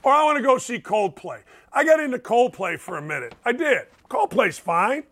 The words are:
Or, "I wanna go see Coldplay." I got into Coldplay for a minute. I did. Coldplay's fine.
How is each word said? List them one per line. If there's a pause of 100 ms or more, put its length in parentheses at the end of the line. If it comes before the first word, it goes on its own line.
Or,
"I
wanna
go
see
Coldplay." (300)
I
got
into
Coldplay
for
a
minute. (100)
I
did. (220)
Coldplay's
fine.